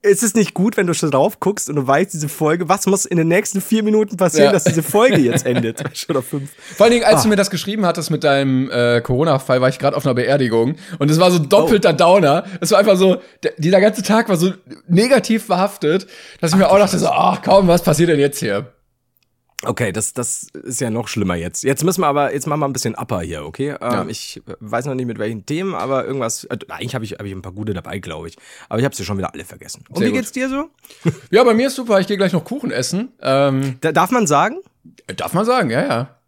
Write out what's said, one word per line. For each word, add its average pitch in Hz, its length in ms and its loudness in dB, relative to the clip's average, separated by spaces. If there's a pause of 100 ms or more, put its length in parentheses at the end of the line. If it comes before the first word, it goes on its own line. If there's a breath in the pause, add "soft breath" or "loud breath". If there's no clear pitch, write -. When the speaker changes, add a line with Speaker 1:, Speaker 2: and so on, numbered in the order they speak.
Speaker 1:
Es 202 220 2
ist 220 120 -2
nicht 214 180 2
gut, 202 240 0
wenn 190 100 0
du 170 60 -2
schon 151 180 -2
drauf 143 280 2
guckst 202 300 -4
und 147 60 -6
du 135 120 -2
weißt, 156 260 2
diese 151 160 -6
Folge, 160 400 -2
was 196 160 0
muss 190 200 0
in 175 120 -2
den 160 100 2
nächsten 190 340 0
vier 220 220 0
Minuten 214 320 0
passieren, 156 300 4
Speaker 2:
Ja. 143 60 4
Speaker 1:
dass 185 120 2
diese 160 200 0
Folge 214 340 4
jetzt 120 280 2
endet? 123 420 -2
<laughs> - 100 -10
Schon - 200 -6
auf 123 100 -4
fünf. 143 240 -8 (240 loud breath)
Speaker 2:
Vor 208 100 6
allen 233 80 6
Dingen, 233 120 2
als 165 160 4
Speaker 1:
Ah. - 20 2
Speaker 2:
du 220 60 4
mir 208 60 4
das 190 140 2
geschrieben 202 360 -4
hattest 165 260 -2
mit 151 120 -2
deinem, 135 460 2
äh, 120 320 2
Corona-Fall, 135 600 0
war 131 80 2
ich 131 100 -6
grad 139 160 0
auf 143 100 -4
einer 131 80 2
Beerdigung. 123 640 0 (240 loud breath)
Und 143 120 2
es 156 80 2
war 180 120 6
so 175 80 2
doppelter 175 520 4
Speaker 1:
Oh. 127 60 -2
Speaker 2:
Downer. 175 480 4 (160 loud breath)
Es 180 100 -2
war 196 80 6
einfach 208 180 4
so, 185 200 4 (260 loud breath)
der, 208 140 -2
dieser 185 240 2
ganze 208 220 2
Tag 220 260 0
war 180 80 2
so 180 160 0 (340)
negativ 220 600 2
behaftet, 185 600 0 (340 loud breath)
dass 165 100 0
ich 185 60 4
mir 180 120 6
auch 190 80 6
dachte 196 220 4
so, - 100 0
„Ach 180 340 2
komm, 190 240 6
was 170 160 4
passiert 170 260 2
denn 147 100 2
jetzt 139 200 0
hier?“ 107 340 -6 (920)
Speaker 1:
Okay, 110 280 -2
das, 110 220 -6
das - 300 -8 (100)
ist - 280 -10
ja 117 100 -4
noch 113 160 -4
schlimmer 95 260 -2
jetzt. 85 300 -6
Jetzt 139 200 -2
müssen 185 180 0
wir 156 60 2
aber, 143 240 0
jetzt 139 140 -6
machen 147 140 -4
wir 143 80 -2
ein 139 60 -6
bisschen 120 200 -6
Upper 107 280 -6
hier, 80 220 -8
okay? 131 260 -8 (120)
Ähm, 123 100 -4
Speaker 2:
Ja. 98 160 -4
Speaker 1:
ich - 320 -14 (200)
weiß 117 260 -6
noch 139 80 -6
nicht, 127 140 -6
mit 113 100 -8
welchen 107 300 -6
Themen, 180 260 -6
aber 127 320 -4
irgendwas, 127 380 -6
äh, - 140 -10 (120)
eigentlich 117 240 -10
hab 123 80 -6
ich, 104 120 -10
hab - 120 -14
ich 98 60 -10
ein 92 100 -12
paar 92 120 -16
gute 107 200 -8
dabei, 87 240 -10
glaub 82 300 -12
ich. - 80 -18 (340 loud breath)
Aber 110 80 -4
ich 127 80 0
hab - 80 -4
sie 101 100 -10
schon 98 140 -6
wieder 92 160 -6
alle 76 120 -16
vergessen. - 440 -20
Und - 80 -12
Speaker 2:
Sehr 202 100 0
Speaker 1:
wie - 40 0
Speaker 2:
gut. 240 80 -2
Speaker 1:
geht's 233 120 -8
dir 262 160 -4
so? 277 220 -6 (640 loud breath)
Speaker 2:
Ja, 214 120 6
bei 233 120 6
mir 247 120 2
ist 269 80 -4
super. 226 240 0
Ich 196 60 0
geh 202 120 -4
gleich 190 160 0
noch 156 100 -2
Kuchen 254 260 -8
essen. 175 500 -4
Ähm, 135 600 0
Speaker 1:
Da, 160 100 0
darf 170 200 2
man 233 160 2
sagen? 170 300 0 (580)
Speaker 2:
darf - 180 -8
man 185 100 0
sagen, 226 280 0
ja, 123 160 0
ja. 127 280 -4 (120)